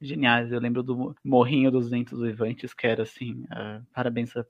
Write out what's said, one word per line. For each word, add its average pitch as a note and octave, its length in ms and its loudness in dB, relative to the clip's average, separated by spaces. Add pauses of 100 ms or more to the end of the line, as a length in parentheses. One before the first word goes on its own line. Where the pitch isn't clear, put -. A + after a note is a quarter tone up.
geniais. B2 500 2
Eu A#2+ 80 0
lembro A#2+ 220 0
do B2+ 420 -4
Morrinho C3 460 6
dos B2 180 2
Ventos B2 320 -4
Uivantes, A#2 540 -4
que - 140 -2
era A2+ 160 2
assim, B2 400 -8 (120)
eh, G#2+ 240 -10 (140)
parabéns A#2+ 420 -2
a, A#2+ 140 -4